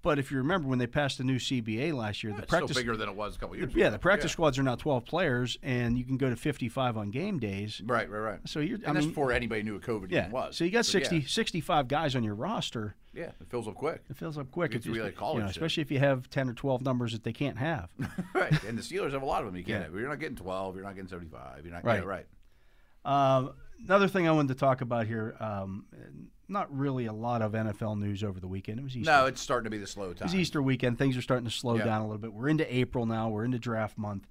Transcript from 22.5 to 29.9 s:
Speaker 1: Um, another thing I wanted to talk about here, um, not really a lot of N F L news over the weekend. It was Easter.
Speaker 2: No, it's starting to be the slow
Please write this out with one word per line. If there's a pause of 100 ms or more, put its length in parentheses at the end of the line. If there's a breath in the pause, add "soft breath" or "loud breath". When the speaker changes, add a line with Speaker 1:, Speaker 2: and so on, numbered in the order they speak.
Speaker 1:
Um, (340)
another
thing
I
wanted
to
talk
about
here,
um, (680)
not
really
a
lot
of
N
F
L
news
over
the
weekend.
It
was
Easter.
Speaker 2:
No,
it's
starting
to
be
the
slow